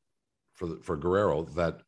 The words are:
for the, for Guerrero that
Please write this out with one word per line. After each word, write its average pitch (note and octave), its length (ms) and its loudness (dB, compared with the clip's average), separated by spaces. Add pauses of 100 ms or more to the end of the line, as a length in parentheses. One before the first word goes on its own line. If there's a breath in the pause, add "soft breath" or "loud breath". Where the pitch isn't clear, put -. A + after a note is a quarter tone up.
(560)
for F2+ 120 -6
the, E2 160 -6
for E2 140 -4
Guerrero E2+ 460 2 (120)
that E2 320 0